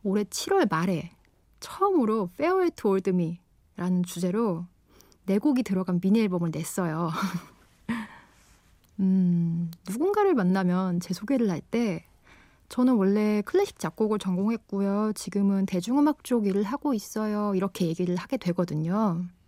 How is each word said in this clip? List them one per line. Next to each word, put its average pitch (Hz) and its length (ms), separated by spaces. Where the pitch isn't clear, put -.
올해 202 220
칠월 - 460
말에 170 420
처음으로 226 720
Farewell 349 380
to - 180
Old 190 200
Me라는 180 960
주제로 180 640
네 196 140
곡이 262 240
들어간 185 380
미니 196 200
앨범을 180 320
냈어요. 165 600
<laughs> - 1900
음, 175 680
누군가를 381 460
만나면 185 680
제 180 140
소개를 226 360
할 170 120
때 220 420
"저는 254 260
원래 208 480
클래식 403 360
작곡을 214 400
전공했고요. 196 960
지금은 196 520
대중음악 262 580
쪽 233 220
일을 196 160
하고 269 320
있어요." 208 600
이렇게 190 320
얘기를 175 300
하게 214 200
되거든요. 175 880